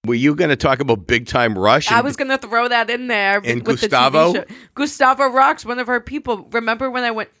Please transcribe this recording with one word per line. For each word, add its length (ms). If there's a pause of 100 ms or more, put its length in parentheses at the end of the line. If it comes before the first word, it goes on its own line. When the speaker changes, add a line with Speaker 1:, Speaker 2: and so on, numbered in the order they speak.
Speaker 1:
Were 80
you 200
gonna 220
talk 240
about 260
Big 200
Time 300
Rush? 360
Speaker 2:
I 60
Speaker 1:
And 60
Speaker 2:
was 120
gonna 220
throw 280
that 240
in 180
there 360
Speaker 1:
And 220
Speaker 2:
with 160
Speaker 1:
Gustavo? 500
Speaker 2:
the 80
T 80
V 60
show. 60 (140)
Gustavo 540
Rock's 360
one 140
of 100
our 120
people. 500
Remember 400
when 140
I 80
went 160 (120)